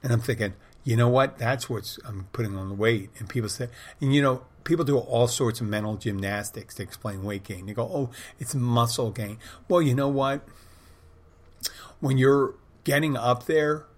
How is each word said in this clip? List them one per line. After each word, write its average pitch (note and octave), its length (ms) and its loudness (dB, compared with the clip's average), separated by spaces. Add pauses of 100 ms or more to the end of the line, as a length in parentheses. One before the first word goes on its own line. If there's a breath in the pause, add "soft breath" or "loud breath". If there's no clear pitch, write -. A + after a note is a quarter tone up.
And B2+ 80 0
I'm A#2 80 4
thinking, G#2+ 340 -2 (300 soft breath)
"You A#2 140 2
know A#2+ 100 6
what? C3 300 4
That's B2 320 -2
what's, G#2+ 360 -8
I'm G2 280 -10
putting G2+ 240 -4
on F#2+ 100 -6
the G2 80 -6
weight." G#2+ 340 2 (100)
And G#2+ 100 -12
people A2 180 -2
say, A#2+ 220 -6 (320 loud breath)
and, C3+ 120 2
you C#3+ 80 6
know, C3 220 2 (220)
people E3 180 2
do C#3 140 4
all A#2 320 2
sorts A#2 320 -2
of A2 60 -4
mental G#2+ 280 -2
gymnastics G2+ 800 -6
to G2+ 80 -8
explain G2 400 -10
weight G2+ 220 -6
gain. F#2 220 -10
They G#2 60 -10
go, A#2 100 -4
"Oh, C#3+ 260 -4 (280 loud breath)
it's - 160 -10
muscle A#2+ 580 0
gain." G#2+ 280 -8 (300 loud breath)
Well, F3 120 6
you C3+ 140 4
know C#3 140 2
what? C#3 360 0 (1600 loud breath)
When C3+ 160 2
you're C3+ 380 6 (280)
getting D3 320 2
up A#2+ 300 0
there D3+ 400 2 (120)